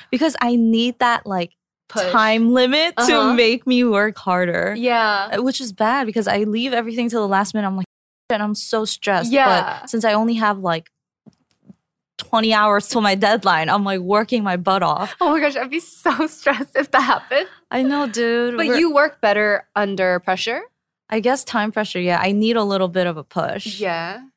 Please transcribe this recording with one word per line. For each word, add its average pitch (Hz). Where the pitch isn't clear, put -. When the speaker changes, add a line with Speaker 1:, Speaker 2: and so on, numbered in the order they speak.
Speaker 1:
Because 277
I 240
need 226
that, 240
like, 185
Speaker 2:
Push. 185
Speaker 1:
time 226
limit 269
to 233
Speaker 2:
Uh-huh. 254
Speaker 1:
make 240
me 247
work 208
harder. 180
Speaker 2:
Yeah. 220
Speaker 1:
Uh, 208
which 262
is 240
bad 233
because 214
I 202
leave 233
everything 233
to 220
the 208
last 196
minute. 208
I'm 190
like, 185
and 214
I'm 208
so 220
stressed. 208
Speaker 2:
Yeah. 202
Speaker 1:
But -
since 226
I 214
only 226
have, 208
like, 165
twenty 220
hours 208
till 233
my 208
deadline, 196
I'm, 202
like, 196
working 208
my 185
butt 190
off. 160
Speaker 2:
Oh 320
my 311
gosh, 294
I'd 262
be 294
so 311
<laughs> -
stressed 277
if 269
that 269
happened. 269
Speaker 1:
I 254
know, 285
dude. 233
Speaker 2:
But 320
Speaker 1:
We're 262
Speaker 2:
you 330
work 294
better 208
under 190
pressure? 226
Speaker 1:
I 220
guess 254
time 214
pressure, 208
yeah. 180
I 190
need 214
a 226
little 196
bit 180
of 170
a 151
push. 196
Speaker 2:
Yeah. 180